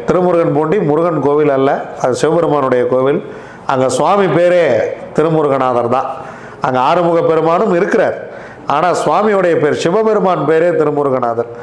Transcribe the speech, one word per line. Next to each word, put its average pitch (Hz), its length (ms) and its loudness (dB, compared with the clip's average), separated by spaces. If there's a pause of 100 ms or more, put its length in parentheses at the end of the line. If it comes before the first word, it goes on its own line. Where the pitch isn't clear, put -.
திருமுருகன் 170 460 2
பூண்டி 156 260 0
முருகன் 160 420 0
கோவில் 147 280 2
அல்ல, 135 320 0 (200)
அது 131 120 0
சிவபெருமானுடைய 139 760 0
கோவில். 131 440 0 (340)
அங்க 131 240 0
சுவாமி 170 360 2
பேரே 175 400 2 (500)
திருமுருகநாதர் 135 760 0
தான். 127 160 0 (560)
அங்க 131 180 0
ஆறுமுக 170 420 2
பெருமானும் 165 520 2
இருக்கிறார், 170 580 0 (360)
ஆனா 160 240 0
சுவாமியுடைய 180 640 0
பேர், 143 180 2
சிவபெருமான் 185 720 0
பேரே 160 280 2
திருமுருகநாதர். 131 720 0 (160)